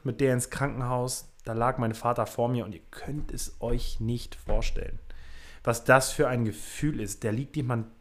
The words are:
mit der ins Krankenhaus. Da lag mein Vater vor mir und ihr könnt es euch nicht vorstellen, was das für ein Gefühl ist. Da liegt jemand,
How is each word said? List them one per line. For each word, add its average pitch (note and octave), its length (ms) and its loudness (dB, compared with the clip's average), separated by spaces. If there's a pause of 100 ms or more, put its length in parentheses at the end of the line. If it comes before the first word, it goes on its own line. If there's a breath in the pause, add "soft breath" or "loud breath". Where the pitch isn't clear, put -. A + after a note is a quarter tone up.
mit C3 180 -4
der C3+ 120 6
ins B2 180 0
Krankenhaus. B2 800 -2 (120)
Da A#2 80 -6
lag A#2+ 260 2
mein A2+ 160 0
Vater A#2 320 0
vor A#2+ 220 0
mir A#2+ 160 0
und G2 100 -8
ihr D#2+ 160 -14
könnt - 400 -6
es - 300 -6
euch B2 400 0
nicht A#2 340 -2
vorstellen, - 640 2 (640 loud breath)
was A#2 200 0
das C3 300 8
für C#3+ 160 4
ein B2 160 2
Gefühl A#2+ 560 -2
ist. G#2 240 -6
Da A2 60 2
liegt C3 260 -2
jemand, A#2+ 300 0 (140)